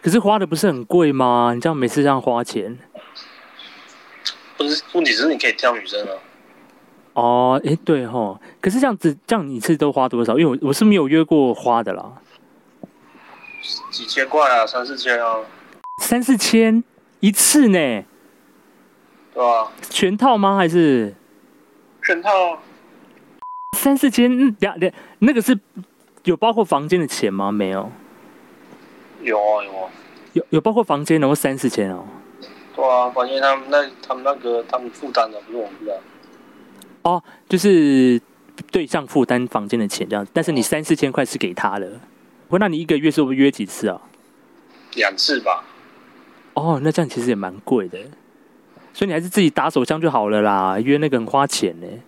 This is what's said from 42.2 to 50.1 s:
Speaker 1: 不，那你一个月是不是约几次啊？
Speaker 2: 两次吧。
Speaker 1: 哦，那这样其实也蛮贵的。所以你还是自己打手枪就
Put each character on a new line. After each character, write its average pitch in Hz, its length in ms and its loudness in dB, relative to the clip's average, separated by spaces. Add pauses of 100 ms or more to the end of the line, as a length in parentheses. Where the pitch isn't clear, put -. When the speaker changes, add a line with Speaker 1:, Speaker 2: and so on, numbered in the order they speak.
Speaker 1:
不， 175 100 0
那 208 100 2
你 160 100 -4
一 170 60 -6
个 156 120 0
月 151 140 2
是 151 120 0
不 131 80 0
是 131 60 -2
约 139 140 6
几 110 140 -8
次 - 240 -6
啊？ 90 120 -6 (960)
Speaker 2:
两 98 200 0
次 127 240 -2
吧。 92 240 -4 (880)
Speaker 1:
哦， 147 280 0
那 156 80 2
这 160 100 -2
样 147 80 -2
其 117 140 -8
实 123 60 0
也 117 60 2
蛮 95 260 -6
贵 107 280 -2
的。 90 100 -14 (920)
所 - 120 -4
以 - 20 0
你 185 60 -4
还 160 80 -2
是 180 80 -10
自 208 120 0
己 165 80 4
打 143 220 0
手 127 140 0
枪 156 160 -4
就 160 100 0